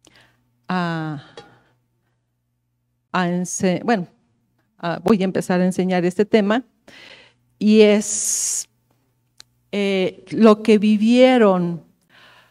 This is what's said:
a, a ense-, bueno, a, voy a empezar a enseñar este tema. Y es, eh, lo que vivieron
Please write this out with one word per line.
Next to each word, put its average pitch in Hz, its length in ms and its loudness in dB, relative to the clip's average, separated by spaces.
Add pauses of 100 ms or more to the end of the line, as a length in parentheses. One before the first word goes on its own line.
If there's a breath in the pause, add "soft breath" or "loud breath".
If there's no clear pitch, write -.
(680 soft breath)
a, 165 560 -6 (1900 soft breath)
a 175 160 -2
ense-, 180 560 -4
bueno, 208 200 -2 (760)
a, 170 200 -8
voy 185 220 0
a - 20 -2
empezar 180 380 -4
a 180 40 0
enseñar 185 380 -2
este 180 220 -2
tema. 220 400 0 (920 soft breath)
Y 214 240 4
es, - 840 0 (1040)
eh, 196 580 -4
lo 214 320 4
que 214 140 4
vivieron 214 1040 2 (680 soft breath)